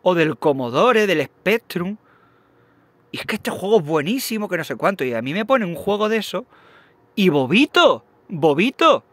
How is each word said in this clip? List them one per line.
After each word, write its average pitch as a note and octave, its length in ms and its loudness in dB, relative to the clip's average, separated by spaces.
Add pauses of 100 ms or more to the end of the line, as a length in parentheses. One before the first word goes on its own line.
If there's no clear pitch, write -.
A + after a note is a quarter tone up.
o F#3 100 4
del D#3 240 0
Commodore, D#3 680 2
del D#3+ 160 0
Spectrum. F#3+ 720 -6 (1120)
Y - 60 -12
es - 80 -12
que A3 120 -6
este A#3+ 120 -8
juego G#3 300 0
es E3 40 0
buenísimo, G3 640 -4
que F3 100 -4
no D#3+ 60 -6
sé C#3 120 -8
cuánto, E3 280 -2
y B2 120 -4
a A2+ 80 -4
mí C3+ 100 -6
me G#3+ 120 -4
ponen A3+ 240 0
un E3+ 60 -8
juego G#3 320 -2
de A3 100 0
eso, G3+ 280 -6 (720)
y F3+ 140 4
bobito, E3+ 760 2 (220)
bobito. E3+ 840 2